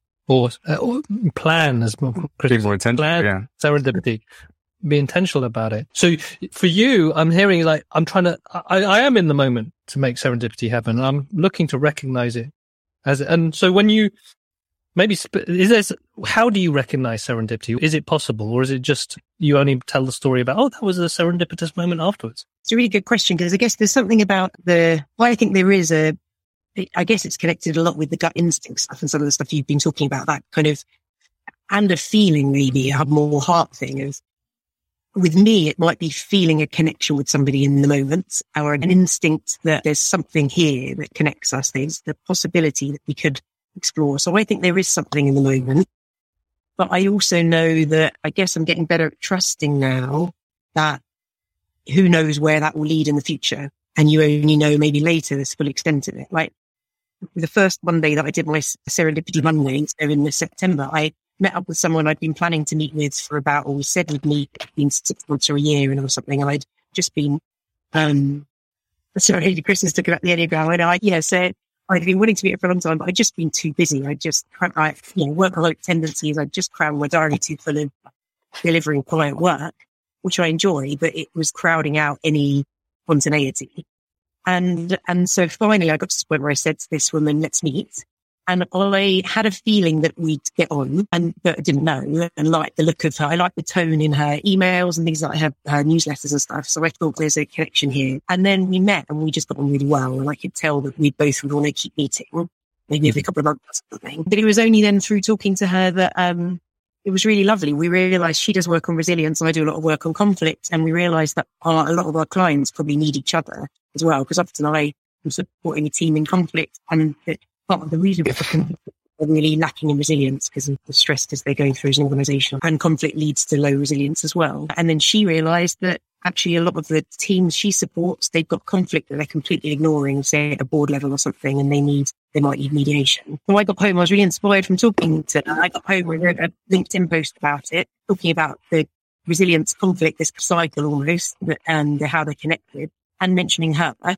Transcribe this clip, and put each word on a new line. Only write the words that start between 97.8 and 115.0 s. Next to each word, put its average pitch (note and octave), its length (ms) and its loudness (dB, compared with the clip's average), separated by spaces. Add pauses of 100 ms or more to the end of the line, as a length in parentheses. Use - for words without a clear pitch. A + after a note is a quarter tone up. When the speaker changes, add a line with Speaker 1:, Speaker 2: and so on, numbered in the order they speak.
Speaker 3:
here." C3+ 360 -2
And F#3 160 0
then F#3+ 240 2
we F#3 120 0
met F#3 280 2
and D3+ 140 -6
we D#3 80 -2
just D3+ 200 -4
got - 100 -8
on C#3 120 0
really C#3+ 140 0
well. C3 340 0
And C3+ 80 -4
I D3 60 -4
could - 220 -12
tell D3 260 -2
that C3+ 160 -8
we D3 140 2
both C#3+ 320 0
would C#3+ 100 -6
want D3 140 0
to D3 40 -2
keep - 240 -10
meeting, D#3+ 540 -6 (380)
maybe D3 200 2
every A2+ 140 2
couple E3 200 -4
of C#3+ 40 0
months - 460 -4
or - 80 -16
something. D3+ 240 -12
But G3+ 160 0
it A3 60 2
was G#3+ 120 4
only A3+ 240 6
then G3+ 180 4
through G3+ 220 0
talking G3+ 340 0
to G3 120 -2
her F#3 240 2
that, F#3 240 0
um, F3 440 -2 (460)
it G3 60 -2
was F#3+ 140 0
really G#3 180 4
lovely. F#3+ 300 2
We D#3+ 140 0
realized F3+ 540 0
she G#3+ 120 0
does F3+ 140 0
work E3 220 0
on E3+ 60 -2
resilience D#3+ 460 -2
and D#3+ 60 0
I E3 40 2
do D#3 120 0
a D3+ 60 2
lot D#3 80 -2
of D#3 60 -4
work D#3+ 240 0
on D#3+ 60 -2
conflict. F#3 580 0
And D#3+ 120 0
we D#3+ 80 0
realized E3 440 0
that - 100 -4 (160)
our, D#3+ 260 2
a E3 60 0
lot E3+ 140 -2
of D#3 80 -4
our D#3+ 100 0
clients D#3 460 0
probably D3 260 -4
need D3+ 180 0
each C#3 200 -4
other - 340 -6 (240)
as D#3+ 100 -6
well. C#3+ 220 2
'Cause - 140 -2
often F3 260 -4
I D3+ 300 0 (280)